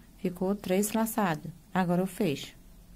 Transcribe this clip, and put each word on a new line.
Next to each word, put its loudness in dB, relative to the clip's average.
ficou -2
três 0
laçadas. 0
Agora 2
eu 2
fecho. -2